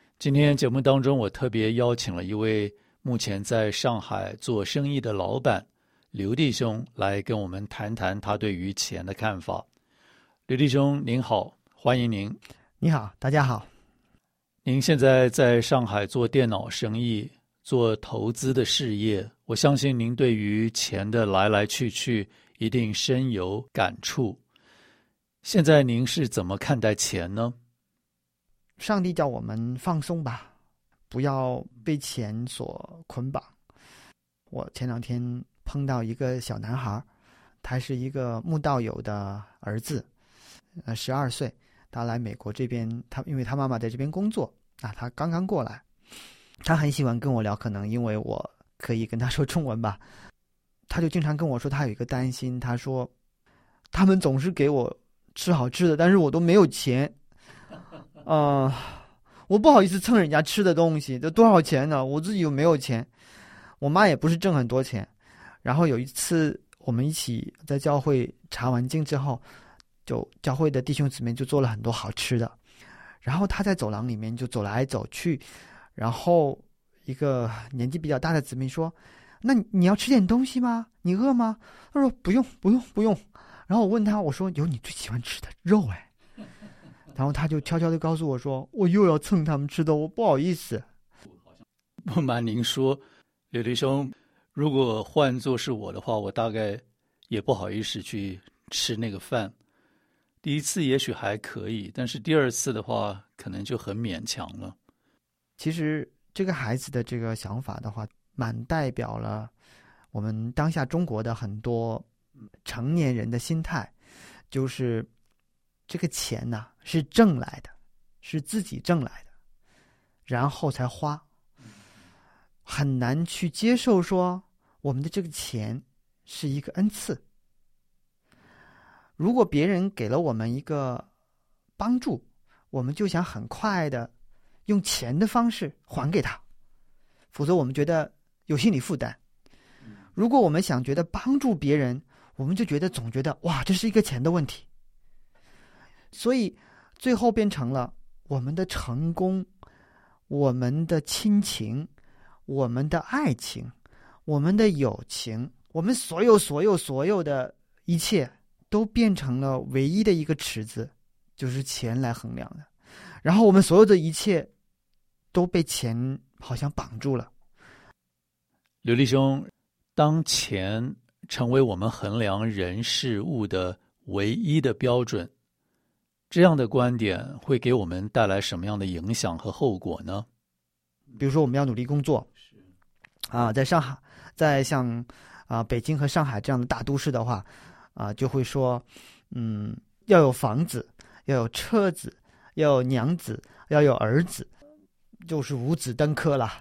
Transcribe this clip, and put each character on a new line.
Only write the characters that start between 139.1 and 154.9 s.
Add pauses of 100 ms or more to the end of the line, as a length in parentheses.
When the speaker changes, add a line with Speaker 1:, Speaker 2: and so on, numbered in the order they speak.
Speaker 2:
如
果
我
们
想
觉
得
帮
助
别
人， (360)
我
们
就
觉
得，
总
觉
得
，“哇，
这
是
一
个
钱
的
问
题。” (1500)
所
以 (380)
最
后
变
成
了 (360)
我
们
的
成
功、 (840)
我
们
的
亲
情、 (600)
我
们
的
爱
情、 (540)
我
们
的
友